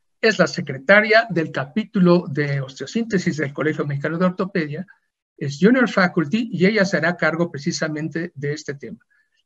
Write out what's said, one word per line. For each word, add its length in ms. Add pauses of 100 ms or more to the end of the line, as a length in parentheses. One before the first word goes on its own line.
(200)
es 200
la 80
secretaria 800
del 220
capítulo 760
de 320
osteosíntesis 800
del 160
Colegio 320
Mexicano 320
de 80
Ortopedia, 600 (520)
es 240
junior 260
faculty 640
y 140
ella 180
se 140
hará 180
cargo 360
precisamente 800
de 200
este 200
tema, 240 (480)